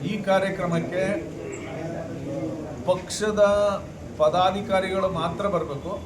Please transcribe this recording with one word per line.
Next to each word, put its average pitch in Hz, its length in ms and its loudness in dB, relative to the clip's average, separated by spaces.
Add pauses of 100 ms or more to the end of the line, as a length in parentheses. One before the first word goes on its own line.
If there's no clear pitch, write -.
(100)
ಈ 208 120 -4
ಕಾರ್ಯಕ್ರಮಕ್ಕೆ 185 800 0 (1900)
ಪಕ್ಷದ 202 520 2 (800)
ಪದಾಧಿಕಾರಿಗಳು 190 880 4 (120)
ಮಾತ್ರ 170 260 -2 (100)
ಬರಬೇಕು. 151 360 -4 (140)